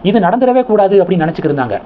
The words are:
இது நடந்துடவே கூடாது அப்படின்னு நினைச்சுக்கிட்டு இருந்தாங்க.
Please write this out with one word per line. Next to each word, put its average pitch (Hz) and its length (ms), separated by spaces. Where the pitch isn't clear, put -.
இது 202 160
நடந்துடவே 247 440
கூடாது 202 400
அப்படின்னு 160 40
நினைச்சுக்கிட்டு 165 440
இருந்தாங்க. 123 340